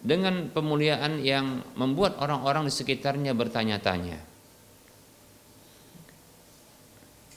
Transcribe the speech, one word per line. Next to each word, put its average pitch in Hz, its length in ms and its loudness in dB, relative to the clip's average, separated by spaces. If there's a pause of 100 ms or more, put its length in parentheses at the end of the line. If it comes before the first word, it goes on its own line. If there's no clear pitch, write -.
dengan 180 480 2
pemuliaan 151 720 2
yang 135 400 0 (160)
membuat 160 400 2
orang-orang 143 480 0
di 135 80 -2
sekitarnya 139 560 -2
bertanya-tanya. 104 880 0 (3250)